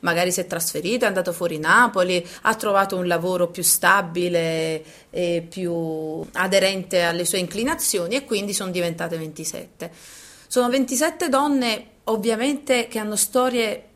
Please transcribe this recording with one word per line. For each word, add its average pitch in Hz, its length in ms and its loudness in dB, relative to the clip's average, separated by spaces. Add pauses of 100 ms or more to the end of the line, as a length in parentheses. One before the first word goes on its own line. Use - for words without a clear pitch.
magari 175 280 2
si 175 80 -2
è 180 80 -4
trasferito, 185 600 -2
è - 20 4
andato 185 240 0
fuori 165 260 -2
Napoli, 180 640 4 (180)
ha 220 120 2
trovato 196 420 2
un 180 120 -2
lavoro 175 400 0
più 175 160 -8
stabile 170 1200 2 (260)
e 170 400 -2
più 165 760 -4 (100)
aderente 190 680 2
alle 170 220 0
sue 185 140 0
inclinazioni 214 760 -2
e 277 100 -2
quindi 202 300 -2
sono 185 160 -4
diventate 170 480 -2
ventisette. 160 720 -10 (560)
Sono 247 220 2
ventisette 277 600 0
donne, 269 580 2 (180)
ovviamente, 233 840 0
che 226 140 -6
hanno 208 160 -4
storie 240 800 0